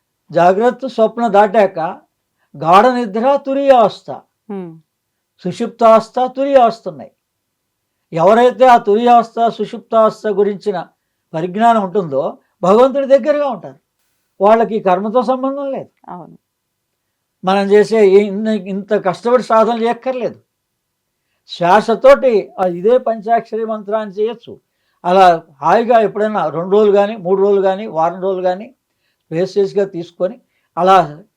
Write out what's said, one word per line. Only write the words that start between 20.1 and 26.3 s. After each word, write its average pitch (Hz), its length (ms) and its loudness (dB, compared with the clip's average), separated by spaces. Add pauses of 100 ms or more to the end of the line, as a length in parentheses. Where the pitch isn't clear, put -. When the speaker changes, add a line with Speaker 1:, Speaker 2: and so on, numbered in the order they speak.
Speaker 1:
శ్వాసతోటి 220 960 2 (100)
ఆ 185 60 0
ఇదే 180 320 0
పంచాక్షరి 226 720 -4
మంత్రాన్ని 214 420 -8
చేయొచ్చు. 214 460 -8 (440)
అలా 180 380 4 (200)
హాయిగా 220 380 2
ఎప్పుడైనా 202 480 -2